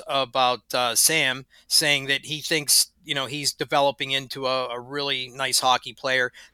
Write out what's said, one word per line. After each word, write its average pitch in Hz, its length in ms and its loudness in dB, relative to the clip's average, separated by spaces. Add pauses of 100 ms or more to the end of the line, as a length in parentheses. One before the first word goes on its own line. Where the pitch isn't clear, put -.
about, 127 560 0 (140)
uh, 123 180 0
Sam, 135 540 2 (200)
saying 143 380 2
that 139 200 -2
he 151 160 -8
thinks, - 460 2 (160)
you 151 120 -6
know, 139 100 -2
he's 143 260 -4
developing 143 600 0
into 135 340 -4
a, 127 240 0
a 120 100 -8
really 131 540 -4
nice 131 260 -2
hockey 127 340 2
player, 127 380 0 (220)